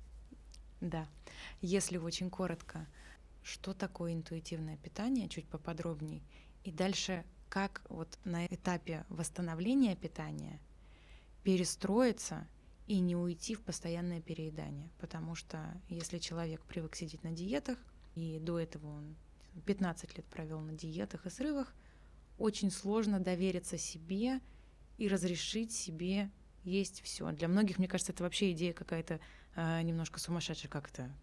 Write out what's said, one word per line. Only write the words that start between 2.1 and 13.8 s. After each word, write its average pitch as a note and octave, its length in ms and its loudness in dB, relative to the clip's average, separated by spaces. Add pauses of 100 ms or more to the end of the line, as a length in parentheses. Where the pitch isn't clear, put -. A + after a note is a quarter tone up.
коротко, E3 580 -4 (560)
что - 300 -6
такое F#3 400 -2
интуитивное D#3+ 640 -4
питание, G#3+ 500 0
чуть E3 220 -6
поподробней, D#3 720 -4 (400)
и F#3+ 80 -6
дальше F#3 540 2 (260)
как G3 380 0
вот E3 340 -6
на E3+ 220 2
этапе F3 640 0
восстановления F3+ 880 4
питания D3+ 640 -6 (840)
перестроиться F#3+ 1040 4 (400)
и G3+ 120 6
не F3 180 6
уйти F3 380 0
в G#3 60 -8
постоянное E3+ 600 -2